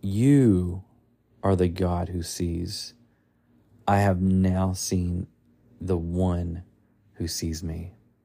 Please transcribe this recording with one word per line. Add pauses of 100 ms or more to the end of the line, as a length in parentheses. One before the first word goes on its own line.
"You (580)
are
the
God
who
sees. (920)
I
have
now
seen (520)
the
one (500)
who
sees
me." (300)